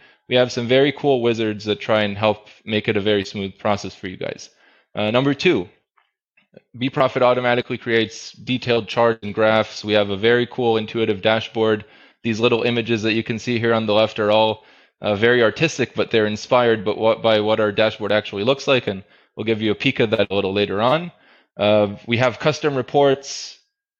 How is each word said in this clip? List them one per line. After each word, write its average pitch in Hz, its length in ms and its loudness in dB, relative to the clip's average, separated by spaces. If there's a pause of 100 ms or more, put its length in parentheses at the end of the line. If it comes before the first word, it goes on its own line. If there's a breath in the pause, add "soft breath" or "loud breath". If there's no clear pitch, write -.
(300 soft breath)
we 120 60 2
have 123 160 4
some 120 160 -4
very 135 260 4
cool 139 280 0
wizards 110 440 -2
that 104 140 -2
try 110 240 0
and 101 140 -4
help 107 300 -2 (160)
make 107 240 -2
it 110 80 0
a 101 60 -2
very 101 240 0
smooth 98 320 -8
process 101 360 -4
for - 140 -14
you 92 100 -12
guys. - 320 -10 (460 soft breath)
Uh, 107 160 -2
number 139 220 2
two, 135 340 0 (1080)
Be 127 120 -2
Profit 131 320 0
automatically 123 560 2
creates 113 540 -2
detailed 117 560 -2
charts 117 360 2
and 101 120 -8
graphs. 110 480 0
We 107 100 -2
have 104 160 2
a 98 80 -4
very 120 300 2
cool 117 300 0
intuitive 110 440 -2
dashboard. 110 600 0 (400 soft breath)
These 113 160 -2
little 117 240 2
images 117 400 -2
that 110 100 2
you 113 80 -2
can 117 160 -4
see 120 220 -4
here 117 140 2
on 110 120 0
the 107 80 0
left 110 260 2
are 104 120 2
all, 110 320 2 (380 soft breath)
uh, 104 140 0
very 120 280 4
artistic, 120 520 0
but 107 160 -4
they're 110 140 2
inspired 113 600 0
by 104 80 -2
what, 110 280 0
by 110 200 2
what 107 180 0
our 104 140 2
dashboard 107 400 0
actually 104 320 -2
looks 135 220 -2
like, 131 200 0
and 98 160 -8 (320 soft breath)
we'll 117 80 -8
give 107 180 -2
you 110 100 0
a 101 40 0
peek - 240 -2
of 117 120 0
that 104 200 0
a - 20 -8
little 95 200 -2
later 101 280 -2
on. 156 300 -2 (460 soft breath)
Uh, 104 400 2 (100)
we 117 100 -2
have 120 220 0
custom 151 360 -2
reports. 139 840 0 (400)